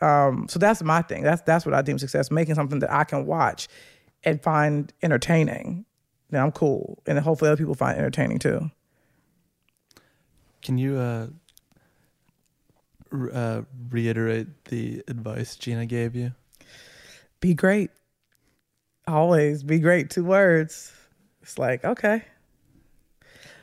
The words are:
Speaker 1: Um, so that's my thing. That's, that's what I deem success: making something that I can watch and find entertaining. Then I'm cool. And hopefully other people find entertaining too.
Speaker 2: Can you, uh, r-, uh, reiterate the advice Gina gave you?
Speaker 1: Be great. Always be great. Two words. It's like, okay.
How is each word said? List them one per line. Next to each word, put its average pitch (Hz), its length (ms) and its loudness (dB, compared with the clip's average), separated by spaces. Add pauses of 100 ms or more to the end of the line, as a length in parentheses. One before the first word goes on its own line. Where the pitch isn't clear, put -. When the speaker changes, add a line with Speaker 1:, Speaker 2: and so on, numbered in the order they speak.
Speaker 1:
Um, 143 460 4
so - 120 -4
that's 202 240 4
my 160 180 2
thing. 98 220 -6
That's, 160 180 2
that's 160 240 2
what 143 80 -2
I 135 80 2
deem 139 160 -2
success: 139 320 -2
making 160 240 0
something 143 260 -2
that - 140 -2
I 151 100 2
can 143 220 -4
watch 156 420 -2 (560)
and 156 200 0
find 151 580 0
entertaining. 165 840 0 (440)
Then 139 140 0
I'm 147 80 0
cool. - 560 -2
And 147 100 0
hopefully 156 320 2
other 151 80 4
people 151 160 -2
find 127 240 -2
entertaining 143 400 -2
too. - 320 -2 (1900)
Speaker 2:
Can 127 180 -2
you, 135 180 -2
uh, 120 300 -4 (1800)
r-, 131 200 -6
uh, 113 300 -4 (280)
reiterate 113 760 -2
the 117 420 -6
advice 113 500 -8
Gina 117 280 -6
gave 117 300 -4
you? 123 160 -4 (1080)
Speaker 1:
Be 180 140 4
great. 196 380 2 (1160)
Always 151 560 4
be 156 160 2
great. 165 300 4
Two 180 140 -2
words. 175 680 2 (500)
It's - 180 -14
like, 127 260 -2
okay. 220 380 0 (1400)